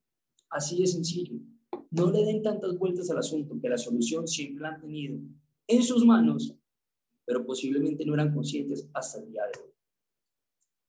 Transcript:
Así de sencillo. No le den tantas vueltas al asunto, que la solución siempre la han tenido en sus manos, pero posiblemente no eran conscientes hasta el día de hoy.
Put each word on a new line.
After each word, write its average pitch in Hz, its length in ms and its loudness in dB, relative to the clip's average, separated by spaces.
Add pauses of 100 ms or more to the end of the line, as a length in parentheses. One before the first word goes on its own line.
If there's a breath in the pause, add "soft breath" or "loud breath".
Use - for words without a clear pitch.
(500)
Así 160 300 -2
de 185 60 4
sencillo. 175 520 -2 (520)
No 180 200 4
le 208 140 4
den 214 180 0
tantas 180 360 -2
vueltas 175 320 -2
al 143 80 -2
asunto, 139 420 -4
que 127 80 -2
la 120 100 0
solución 120 500 -2
siempre 147 340 -6
la 156 80 -6
han 160 100 -12
tenido 151 380 -8 (480)
en 240 160 6
sus 240 220 4
manos, 185 500 6 (680)
pero 123 200 -2
posiblemente 143 600 -2
no 147 100 -2
eran 151 200 2
conscientes - 580 -4
hasta - 280 -8
el 110 100 -16
día 107 120 -8 (100)
de - 80 -12
hoy. - 100 -20 (1200)